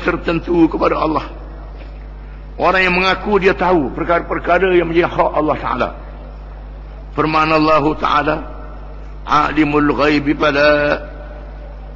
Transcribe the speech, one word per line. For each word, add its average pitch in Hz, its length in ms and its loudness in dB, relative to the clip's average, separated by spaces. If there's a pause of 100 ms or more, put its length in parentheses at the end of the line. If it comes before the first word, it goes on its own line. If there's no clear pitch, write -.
tertentu 170 640 2
kepada 165 320 2
Allah. 156 320 -2 (1300)
Orang 180 240 4
yang 180 120 2
mengaku 185 440 2
dia 185 160 4
tahu 175 400 2
perkara-perkara 170 800 0
yang 170 160 4
menjadi 165 200 2
hak 165 240 2
Allah 151 240 2
Ta'ala. 120 300 -2 (1300)
Firman 156 360 2
Allah 156 320 4 (160)
Ta'ala, 147 380 2 (920)
"Alimul 147 680 2
ghaibi 143 440 2
fala 147 640 2 (920)